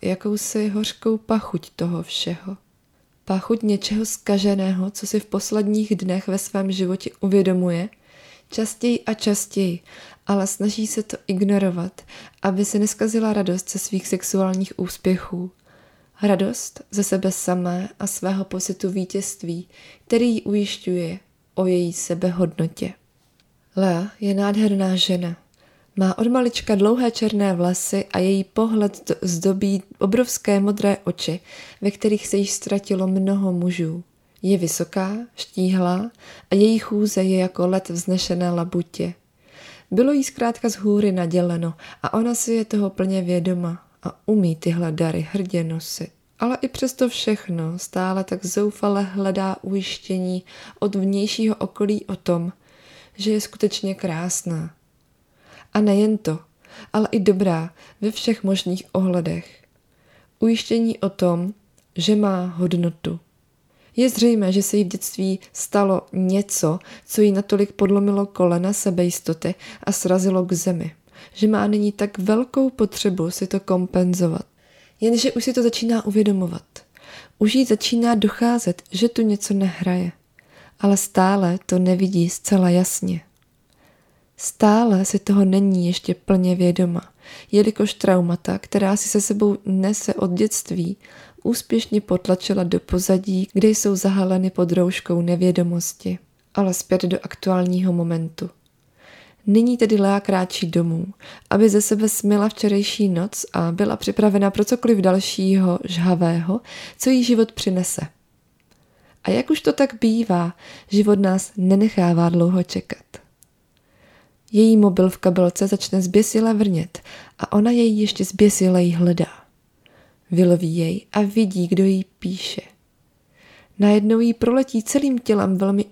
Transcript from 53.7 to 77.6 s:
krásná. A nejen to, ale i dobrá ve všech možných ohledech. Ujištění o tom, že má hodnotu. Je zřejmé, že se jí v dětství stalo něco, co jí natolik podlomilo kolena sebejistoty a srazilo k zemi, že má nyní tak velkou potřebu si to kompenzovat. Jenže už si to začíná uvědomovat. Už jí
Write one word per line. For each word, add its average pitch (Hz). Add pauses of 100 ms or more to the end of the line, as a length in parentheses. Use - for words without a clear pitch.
krásná. 165 (1000)
A 208
nejen 208
to, 160 (540)
ale 214
i 220
dobrá 185 (300)
ve 208
všech -
možných 185
ohledech. 175 (760)
Ujištění 226
o 196
tom, 175 (420)
že 196
má 190
hodnotu. 170 (760)
Je 254
zřejmé, 220
že 196
se 208
jí 208
v 180
dětství 190 (120)
stalo 196
něco, 185 (280)
co -
jí 208
natolik 202
podlomilo 202
kolena 180
sebejistoty 175 (300)
a 202
srazilo 185
k 185
zemi, 170 (400)
že 214
má 208
nyní 208
tak 208
velkou 247
potřebu 185
si 190
to 190
kompenzovat. 180 (540)
Jenže 233
už 233
si 262
to 247
začíná 226
uvědomovat. 196 (760)
Už 214
jí 262